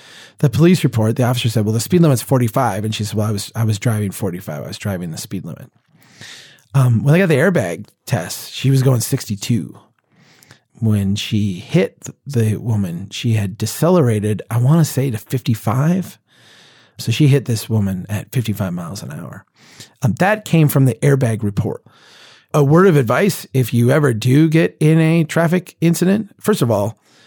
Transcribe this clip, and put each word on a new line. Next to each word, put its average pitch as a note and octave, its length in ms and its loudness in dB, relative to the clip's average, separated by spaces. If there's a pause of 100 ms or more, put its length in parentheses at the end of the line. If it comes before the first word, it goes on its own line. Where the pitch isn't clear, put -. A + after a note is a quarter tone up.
(380)
the D3 140 0
police E3+ 320 4
report. A#2 320 0
The B2+ 80 0
officer A#2+ 260 -2
said, A2 160 0
"Well, A2 80 0
the A#2 60 0
speed F3 220 2
limit's C#3+ 200 4
forty-five." A#2 640 0
And G#2+ 80 -4
she G#2+ 100 -6
said, G#2 120 -8
"Well, G#2+ 120 -2
I A2+ 40 -2
was, G2+ 240 -6
I A#2 80 -2
was A2 160 0
driving G#2 320 -2
forty-five. E2+ 520 -8
I - 40 -12
was - 100 -12
driving F2+ 320 -6
the D#2 80 -10
speed - 260 -10
limit." - 280 -16 (1040)
Um, B2 260 4
when C#3 120 4
they E3+ 40 4
got F#3+ 120 2
the D3 80 2
airbag B2 500 0 (180)
test, - 480 -6
she - 160 -2
was C3+ 140 2
going B2 180 2
sixty-two. G#2 720 -4 (1000)
When G2+ 420 0
she G2+ 380 -2
hit E3 480 -2
th-, - 140 -16 (120)
the A2+ 300 0
woman, G2 520 -4
she A#2 240 -2
had G2+ 240 -2
decelerated, A2 920 0
I A#2 80 0
wanna D3+ 260 4
say, C3+ 240 -2
to G#2+ 80 -4
fifty-five. C3+ 1000 -2 (800)
So - 140 -4
she D3 160 4
hit C3 160 4
this A#2 240 -4
woman G2 400 -2
at G#2+ 240 -8
fifty-five G2+ 400 -4
miles F2 320 -10
an - 80 -12
hour. E2+ 340 -14 (560)
Um, A2+ 120 2
that G#3+ 320 0
came D#3 240 4
from C3+ 160 2
the A#2+ 100 2
airbag B2+ 480 0
report. G2+ 400 -4 (720)
A D3+ 100 4
word E3 240 6
of E3 80 6
advice, C#3 580 0
if B2+ 200 0
you A#2+ 180 4
ever C#3+ 220 2
do B2+ 340 2
get D#3+ 320 2
in D#3 180 4
a D#3+ 280 2
traffic E3 560 -2
incident, F3+ 580 0
first - 220 0
of A#2+ 100 2
all, G#2 260 0 (300)